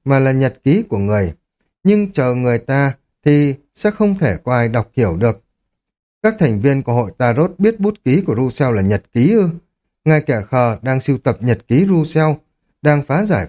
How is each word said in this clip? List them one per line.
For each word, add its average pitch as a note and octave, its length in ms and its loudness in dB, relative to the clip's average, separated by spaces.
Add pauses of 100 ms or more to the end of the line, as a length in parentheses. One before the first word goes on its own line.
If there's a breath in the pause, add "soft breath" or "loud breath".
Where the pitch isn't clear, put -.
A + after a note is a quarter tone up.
mà C3+ 140 2
là C3+ 140 2
nhật C3 320 -2
ký F3 180 2
của A#2 160 -4
người. G2 360 -2 (480)
Nhưng G3+ 300 2
chờ B2+ 220 -2
người B2 240 0
ta C3+ 360 -2 (300)
thì D3 300 2 (200)
sẽ - 160 -2
không G#3 280 0
thể B2 260 0
có B2 100 -2
ai A#2 140 0
đọc A2+ 280 -4
hiểu G2 200 0
được." A2 280 -2 (800)
Các A3 160 0
thành A2 220 0
viên C3+ 220 0
của B2 100 -4
hội A#2 260 -2
Tarot C3 400 0
biết A3 220 0
bút G#3 140 -2 (100)
ký B2+ 160 2
của A#2+ 160 -2
Russell B2+ 400 -2
là G2 60 0
nhật G2 200 0 (100)
ký B2 200 2
ư? G#3 160 2 (560)
Ngài D#3 160 2
kẻ A#2+ 300 -2
khờ A#2+ 320 0
đang C3 180 -2
sưu C3+ 180 -2
tập B2 220 -2
nhật A2+ 180 0 (100)
ký D3+ 200 2
Russell, D#3+ 440 0 (500)
đang D3 200 2
phá D#3+ 220 -2
giải A#2+ 240 -2